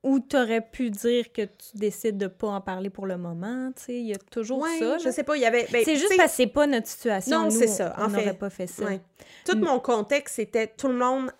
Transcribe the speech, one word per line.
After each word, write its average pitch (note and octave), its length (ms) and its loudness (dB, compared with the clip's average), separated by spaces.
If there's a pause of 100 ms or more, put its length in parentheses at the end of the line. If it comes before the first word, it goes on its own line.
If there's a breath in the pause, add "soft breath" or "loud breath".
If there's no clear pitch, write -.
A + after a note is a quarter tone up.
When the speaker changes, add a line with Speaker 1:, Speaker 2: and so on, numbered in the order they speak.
Speaker 1:
ou C4+ 160 4
t'aurais A3+ 420 2
pu A#3 280 -4
dire A#3 440 0
que A3+ 80 -4
tu - 340 -10
décides G#3 420 -2
de G3 100 -4
pas G3 200 -6
en G3 140 -4
parler F#3+ 280 -6
pour G3 180 -10
le F3+ 100 -4
moment, G3 580 -6
tu - 80 -18
sais, B3 160 -8
il A#3 80 -6
y G#3 60 -4
a F#3+ 40 -6
toujours A#3 440 -6
Speaker 2:
Ouais, E4 180 -2
Speaker 1:
ça, D#4+ 200 0
Speaker 2:
je E4 60 -6
Speaker 1:
là. B3+ 60 0
Speaker 2:
sais D4 120 -4
pas, D4+ 120 0
il C#4 60 -2
y A#3 40 2
avait, A#3 260 2
ben, A#3+ 120 2
Speaker 1:
C'est D#4 120 4
juste D4 120 2
Speaker 2:
tu G#4 60 4
sais F#4 40 6
Speaker 1:
parce E4 140 6
que - 60 -6
c'est B3+ 100 4
pas D4 180 2
notre B3 220 0
situation, A#3 520 0
Speaker 2:
Non, D#4+ 60 2
Speaker 1:
nous, G#3+ 60 2
Speaker 2:
c'est A3+ 160 4
ça, G3+ 300 -2
Speaker 1:
on G3+ 80 -2
Speaker 2:
en G#3 40 0
fait. G3+ 120 0
Speaker 1:
n'aurait G3 160 -2
pas G3+ 120 -6
fait F3+ 180 -8
ça. - 180 -6
Speaker 2:
Ouais. G3 160 -4 (440 loud breath)
Tout F4+ 120 2
Speaker 1:
Mais G#3+ 100 4
Speaker 2:
mon B3+ 120 4
contexte, A#3+ 560 0
c'était A3 320 -2
tout C4+ 200 -6
le B3+ 80 2
monde B3+ 340 0 (100)